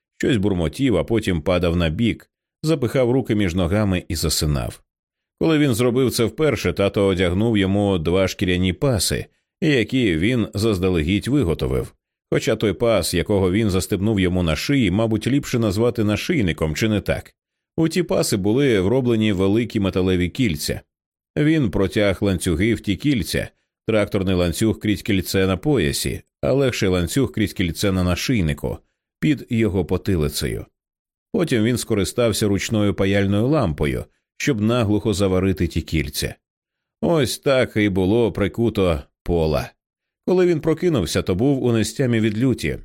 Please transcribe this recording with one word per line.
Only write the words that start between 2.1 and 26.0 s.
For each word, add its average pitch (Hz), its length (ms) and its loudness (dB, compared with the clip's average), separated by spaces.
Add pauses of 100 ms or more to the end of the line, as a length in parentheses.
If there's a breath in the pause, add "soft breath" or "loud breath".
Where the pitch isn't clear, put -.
запихав 135 480 0
руки 123 240 0
між 98 200 0
ногами 95 520 0
і - 80 -4
засинав. 73 680 -2 (580)
Коли 160 180 2
він 147 160 2
зробив 123 380 2
це 117 140 0
вперше, 107 480 -2
тато 98 320 2
одягнув 95 520 2
йому 98 400 2
два 87 300 2
шкіряні 90 460 0
паси, 92 520 -2 (360)
які 127 560 2
він 107 360 0
заздалегідь 92 760 0
виготовив. 69 680 -2 (380)
Хоча 143 240 0
той 107 180 0
пас, 107 400 0
якого 92 380 0
він 107 180 2
застебнув 95 500 0
йому 90 240 2
на 80 120 0
шиї, 123 360 0
мабуть, 110 360 0
ліпше 131 320 -2
назвати 113 440 0
нашийником, 101 720 -2
чи 110 140 0
не 104 120 0
так? - 320 -6 (440)
У 160 100 2
ті 165 160 0
паси 160 340 0
були 110 440 2
вроблені 110 500 2
великі 101 480 0
металеві 92 500 0
кільця. 87 520 -4 (560)
Він 151 340 2
протяг 98 500 0
ланцюги 95 520 0
в 104 60 -4
ті 98 160 -2
кільця, 101 520 -2 (400)
тракторний 98 480 0
ланцюг 90 440 0
крізь 104 220 -2
кільце 95 460 0
на 95 100 0
поясі, 78 640 -2 (200)